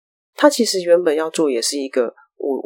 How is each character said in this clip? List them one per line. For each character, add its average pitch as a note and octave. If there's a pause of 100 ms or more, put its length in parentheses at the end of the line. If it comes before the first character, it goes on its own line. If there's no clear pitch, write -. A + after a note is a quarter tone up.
(360)
他 D4
其 E4+
实 F#3+
原 F3
本 D#3+
要 D#3+
做 D#3+
也 A#2
是 C#3+
一 C#3
个， A#2+ (220)
我， C3+